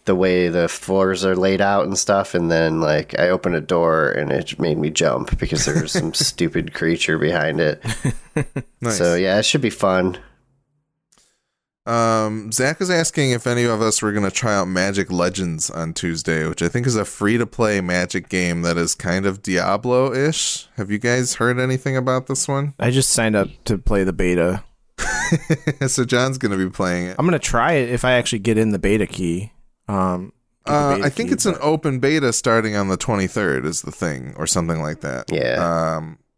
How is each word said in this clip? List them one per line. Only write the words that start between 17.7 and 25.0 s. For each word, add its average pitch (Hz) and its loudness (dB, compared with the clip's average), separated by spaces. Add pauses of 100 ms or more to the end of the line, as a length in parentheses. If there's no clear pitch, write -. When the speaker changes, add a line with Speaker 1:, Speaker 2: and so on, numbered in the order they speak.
Speaker 2:
Magic 90 -2
game 87 0
that 85 0
is 82 0
kind 95 -2
of 98 -2
Diablo-ish. 123 0
Have 101 -6
you 104 0
guys 120 0
heard 123 0
anything 131 -2
about 131 -2
this 139 -4
one? 139 -2
Speaker 3:
I 123 0
just 131 2
signed 110 2
up 98 2 (160)
to 104 0
play 98 2
the 92 0
beta. 90 0 (340)
Speaker 2:
<laughs> - -6 (840)